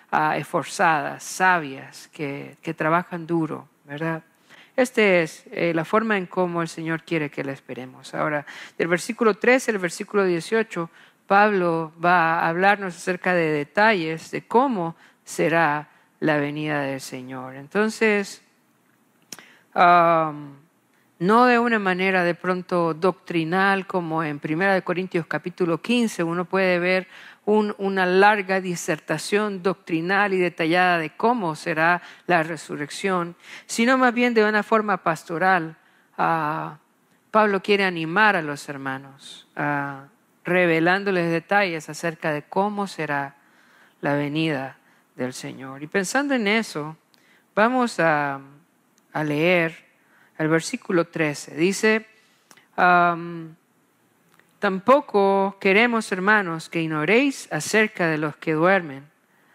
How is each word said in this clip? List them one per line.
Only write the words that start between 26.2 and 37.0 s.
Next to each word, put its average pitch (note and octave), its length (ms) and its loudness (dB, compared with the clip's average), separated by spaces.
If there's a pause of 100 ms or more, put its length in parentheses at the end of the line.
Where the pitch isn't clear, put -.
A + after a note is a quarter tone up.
uno F3 220 -2
puede F#3 340 0
ver F#3 280 0 (360)
un, G#3 340 2
una G3 280 0
larga F#3+ 560 4
disertación F3+ 1040 -4
doctrinal F#3+ 680 0
y F#3+ 40 0
detallada F3 640 2
de D#3 100 -6
cómo G#3+ 460 0
será E3+ 480 0 (240)
la F3 160 4
resurrección, E3+ 920 -4 (300)
sino B3 320 2
más B3+ 160 4
bien B3 200 0
de A3 120 4
una G#3 180 0
forma G#3+ 340 0
pastoral. E3 800 0 (420)
Ah, D#3+ 600 -2 (540)